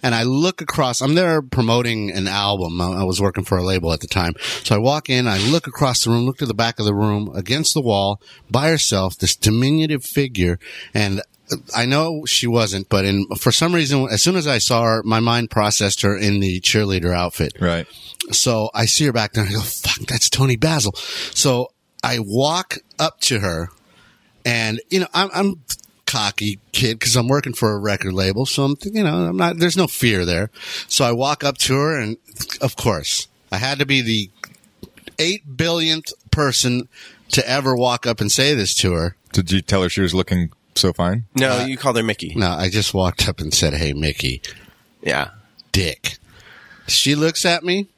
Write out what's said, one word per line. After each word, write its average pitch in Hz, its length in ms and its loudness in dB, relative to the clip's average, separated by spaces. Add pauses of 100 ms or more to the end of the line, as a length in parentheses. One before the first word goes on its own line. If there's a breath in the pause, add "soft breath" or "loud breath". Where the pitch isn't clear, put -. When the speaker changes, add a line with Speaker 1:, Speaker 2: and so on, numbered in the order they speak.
Speaker 1:
and 127 100 2
I 113 100 0
look 143 380 0
across. 135 400 0
I'm 139 140 2
there 170 260 2
promoting 117 720 0
an 95 160 0
album. 95 520 0
I, 90 200 0
I 98 40 2
was 92 160 0
working 98 260 0
for 95 120 2
a 90 60 0
label 90 300 0
at 80 80 -2
the - 60 -10
time. 85 260 0 (300 loud breath)
So - 120 2
I - 20 2
walk 135 320 0
in, 127 180 2
I 98 120 0
look 139 260 2
across 127 380 0
the 120 80 2
room, 117 160 4
look 131 100 -4
to 147 80 -4
the 117 80 -2
back 117 260 -2
of 107 60 0
the 104 80 2
room, 104 400 0
against 123 400 -2
the 156 80 0
wall, 101 400 0 (300 loud breath)
by 139 180 4
herself, 98 480 0
this - 180 0
diminutive 139 680 2
figure. 98 560 0 (340 loud breath)
And 101 300 0 (520)
I 117 120 0
know 156 400 0
she - 180 0
wasn't, 110 440 0
but 98 160 2
in, 98 200 2 (140)
for - 120 2
some 170 220 2
reason, 139 380 2
as 107 100 0
soon 180 140 2
as 165 100 0
I 135 140 0
saw 117 240 2
her, 113 200 2
my 110 160 2
mind 117 300 0
processed 104 540 0
her 101 120 2
in 101 260 2
the 92 200 0
cheerleader 92 540 2
outfit. 87 440 -2
Speaker 2:
Right. 85 280 0 (440 loud breath)
Speaker 1:
So 110 440 0
I 107 100 2
see 151 220 2
her 131 60 0
back 110 200 -2
there, 107 120 0
and 95 60 -4
I 101 40 -2
go, 107 60 -2
"Fuck, - 460 -6
that's 123 220 0
Toni 131 280 2
Basil." 143 360 0 (400 loud breath)
So 127 360 0 (340)
I 120 180 0
walk 135 540 0 (240)
up 156 220 0
to 117 180 2
her, 85 300 -2 (760 soft breath)
and, 117 340 0 (120)
you 190 80 4
know, 180 120 -2
I'm, 190 220 0
I'm 190 220 0 (500)
cocky 104 540 -2 (140)
kid 113 260 0
'cause 117 160 0
I'm 120 140 2
working 139 240 0
for 113 180 0
a 104 80 -2
record 98 320 -2
label, 95 340 0
so 139 200 0
I'm, 143 180 0
you 214 180 -2
know, 175 280 0
I'm 180 80 -4
not, 170 220 0
there's 170 180 2
no 185 100 2
fear 101 380 0
there. 87 240 0 (400 loud breath)
So - 160 2
I 120 80 2
walk 135 320 -2
up 135 140 -2
to - 160 2
her, 147 220 0
and 110 200 -4 (420)
of 131 160 -2
course, - 540 -2 (200)
I 101 100 -6
had 135 200 -4
to 147 60 0
be 135 160 2
the 110 280 0 (880)
eight 156 380 -2
billionth 160 540 0 (200)
person 127 560 0 (420 loud breath)
to - 200 2
ever 131 260 0
walk 120 300 0
up 120 160 -2
and 104 100 0
say 139 220 4
this 107 220 0
to 92 180 2
her. 85 220 -2 (160)
Speaker 2:
Did 87 200 0
you 95 100 2
tell 98 220 0
her 90 60 0
she 98 120 -2
was 87 120 2
looking 90 380 0 (240)
so 98 180 2
fine? 95 320 -2 (100)
Speaker 3:
No, 131 240 2
Speaker 1:
Uh, 127 60 -2
Speaker 3:
you 131 120 -6
called 127 200 0
her 113 60 2
Mickey. 107 320 -4
Speaker 1:
No, 92 140 2
I 87 200 -2
just 101 240 -2
walked 92 340 0
up - 120 -6
and 78 140 -4
said, 78 200 2
"Hey, 76 200 -2
Mickey." 71 480 -2 (600 loud breath)
Speaker 3:
Yeah. 69 280 -2 (420)
Speaker 1:
Dick. - 460 -2 (680 loud breath)
She - 280 2
looks 160 300 0
at 170 180 0
me. 185 240 -2 (100)